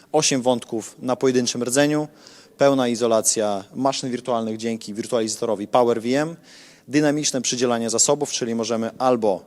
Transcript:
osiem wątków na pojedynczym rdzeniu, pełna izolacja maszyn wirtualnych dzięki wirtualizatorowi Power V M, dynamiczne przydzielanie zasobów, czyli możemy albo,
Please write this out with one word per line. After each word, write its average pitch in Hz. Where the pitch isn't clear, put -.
osiem 147
wątków 117
na 127
pojedynczym 123
rdzeniu, 147
pełna 135
izolacja 110
maszyn 131
wirtualnych 113
dzięki 113
wirtualizatorowi 110
Power 120
V 117
M, 151
dynamiczne 147
przydzielanie 120
zasobów, 143
czyli 117
możemy 113
albo, 113